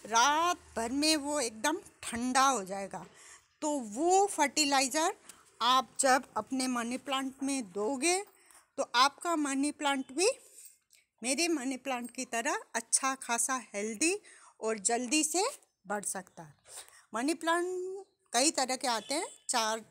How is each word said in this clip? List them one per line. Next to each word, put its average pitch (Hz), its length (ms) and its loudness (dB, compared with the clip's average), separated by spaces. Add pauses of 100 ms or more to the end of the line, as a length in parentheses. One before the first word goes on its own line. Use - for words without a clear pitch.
रात 294 520 4 (180)
भर 226 180 -4
में 302 240 2
वो 294 220 -2
एकदम 240 380 -2 (260)
ठंडा 254 400 2
हो 262 200 4
जाएगा। 185 420 -8 (560)
तो 302 80 0 (220)
वो 349 360 4
फर्टिलाइज़र 294 880 2 (460)
आप 247 280 4 (100)
जब 262 280 4 (100)
अपने 254 320 -2
मनी 240 300 -2
प्लांट 269 440 -6
में 269 280 -2
दोगे, 262 460 0 (600)
तो 277 60 -2 (120)
आपका 285 420 2
मनी 285 360 0
प्लांट 277 400 -2
भी 349 160 4 (920)
मेरे 277 280 0
मनी 269 300 -2
प्लांट 247 320 -6
की 254 160 -8
तरह 277 320 -2 (160)
अच्छा 269 420 0
खासा 247 380 -2 (180)
हेल्दी 220 420 -2 (440)
और 220 220 -4
जल्दी 240 420 0
से 330 200 0 (440)
बढ़ 202 180 -4
सकता - 380 -10
है। 151 100 -20 (600)
मनी 254 220 0
प्लांट 370 680 -2 (280)
कई 269 180 4
तरह 262 240 -2
के 262 120 -6
आते 226 260 -2
हैं, 349 140 -4 (220)
चार 226 300 0 (120)